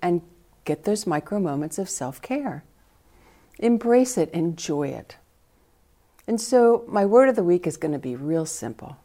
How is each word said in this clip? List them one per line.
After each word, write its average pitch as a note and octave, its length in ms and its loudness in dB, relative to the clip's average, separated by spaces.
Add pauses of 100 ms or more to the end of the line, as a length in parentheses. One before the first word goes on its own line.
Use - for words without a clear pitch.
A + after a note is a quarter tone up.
and F3 220 0 (420)
get D3+ 200 -6
those G#3 200 -2
micro E3+ 360 -2
moments D3+ 400 -4
of F#3+ 100 -6
self-care. D3+ 720 -8 (960)
Embrace A#3+ 600 2
it, D#3+ 120 2
enjoy D#3+ 580 -2
it. - 300 -14 (1080)
And A3 140 -2
so A#3 480 4
my G3+ 180 2
word B3 220 8
of A#3+ 80 2
the G#3 80 0
week F3 200 2
is D#3+ 120 -4
gonna D3+ 220 -4
be C3 180 -8
real D#3 280 -2
simple. A#2 600 -12